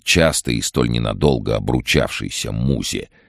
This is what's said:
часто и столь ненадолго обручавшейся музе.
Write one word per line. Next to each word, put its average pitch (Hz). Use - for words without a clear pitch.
часто 80
и 57
столь 60
ненадолго 57
обручавшейся 55
музе. 57